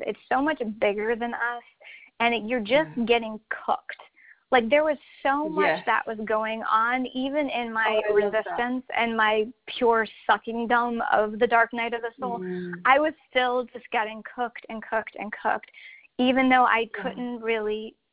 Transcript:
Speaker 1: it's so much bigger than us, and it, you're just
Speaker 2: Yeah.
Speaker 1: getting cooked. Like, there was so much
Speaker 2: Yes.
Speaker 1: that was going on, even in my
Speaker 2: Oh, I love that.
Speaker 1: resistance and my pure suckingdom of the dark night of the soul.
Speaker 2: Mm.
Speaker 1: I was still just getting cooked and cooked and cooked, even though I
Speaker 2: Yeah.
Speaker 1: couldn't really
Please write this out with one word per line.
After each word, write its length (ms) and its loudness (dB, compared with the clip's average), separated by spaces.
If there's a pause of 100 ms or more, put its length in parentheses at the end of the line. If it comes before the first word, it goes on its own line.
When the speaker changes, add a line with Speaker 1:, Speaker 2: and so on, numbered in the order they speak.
Speaker 1:
it's 120 -6 (100)
so 140 2
much 180 -2 (180)
bigger 380 0
than 180 -6
us, 280 -4 (580)
and 140 2
it, 100 -2
you're 160 -2
just 360 2
Speaker 2:
Yeah. 80 0
Speaker 1:
getting 440 0
cooked. 520 -6 (500)
Like, 180 4
there 140 6
was 160 0 (240)
so 260 0
much 280 2
Speaker 2:
Yes. 100 -8
Speaker 1:
that 220 0
was 180 -6
going 380 -2
on, 420 0
even 420 -2
in 240 -4
my 320 0
Speaker 2:
Oh, 120 2
I 80 6
love 80 0
that. 120 0
Speaker 1:
resistance 400 -4 (120)
and 200 0
my 300 2 (220)
pure 380 2 (220)
suckingdom 720 0 (120)
of 260 2
the 80 2
dark 260 4
night 220 -4
of 80 -6
the 160 -6
soul. 220 -6
Speaker 2:
Mm. 440 -6
Speaker 1:
I 140 8
was 160 2 (160)
still 360 0
just 260 -18
getting 320 -4
cooked 440 -10
and 140 -10
cooked 380 -4
and 120 -10
cooked, 380 -4 (480)
even 300 4
though 160 6
I 160 4
Speaker 2:
Yeah. 220 -8
Speaker 1:
couldn't 380 -6
really 540 -4 (180)